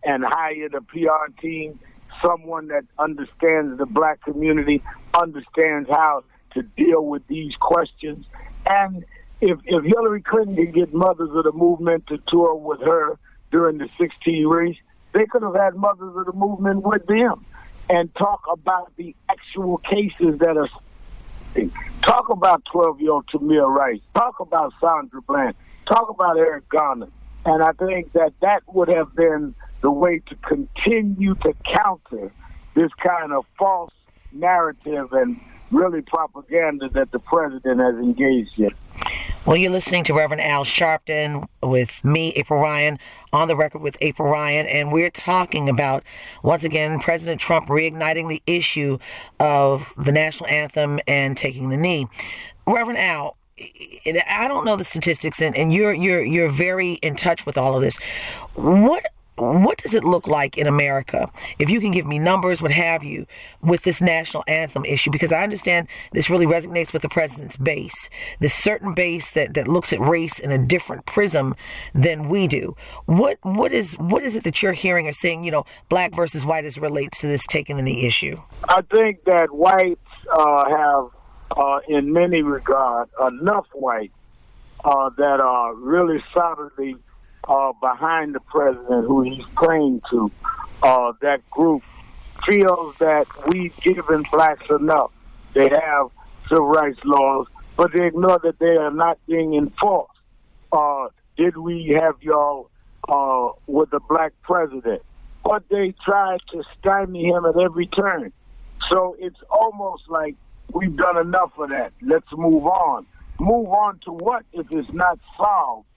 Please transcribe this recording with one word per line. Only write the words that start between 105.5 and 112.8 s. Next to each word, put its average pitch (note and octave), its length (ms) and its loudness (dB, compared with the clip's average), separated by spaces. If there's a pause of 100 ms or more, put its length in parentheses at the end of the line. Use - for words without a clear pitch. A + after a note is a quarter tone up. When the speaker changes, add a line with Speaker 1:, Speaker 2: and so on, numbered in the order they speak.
Speaker 1:
they G3 340 0
tried F#3+ 380 0 (100)
to E3 100 -10 (160)
stymie F#3+ 480 0
him F3 200 2
at E3 120 4
every F3 300 2
turn. F3 440 -2 (580)
So F3+ 280 2
it's F3+ 320 -12
almost G3+ 580 -2
like D#3 280 -4 (360)
we've F3 240 -2
done F3 220 2
enough F3 400 0
of D3 120 -6
that. B2+ 320 -6
Let's D3 300 0
move D#3 360 2
on. E3 400 0 (320)